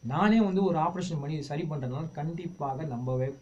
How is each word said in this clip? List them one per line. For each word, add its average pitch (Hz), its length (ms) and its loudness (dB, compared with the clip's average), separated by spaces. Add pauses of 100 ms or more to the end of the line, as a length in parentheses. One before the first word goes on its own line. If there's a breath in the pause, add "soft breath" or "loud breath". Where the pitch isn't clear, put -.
நானே 190 400 4
வந்து 196 240 4
ஒரு 170 140 4
ஆப்ரேஷன் 165 420 0
பண்ணி 147 220 -4
சரி 147 200 -4
பண்றதுனால 151 480 -4
கண்டிப்பாக 151 760 -6
நம்பவே 127 580 -2